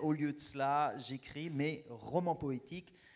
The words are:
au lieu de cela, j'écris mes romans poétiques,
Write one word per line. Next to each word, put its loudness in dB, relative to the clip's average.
au 4
lieu 2
de -12
cela, 2
j'écris -6
mes 0
romans 0
poétiques, -4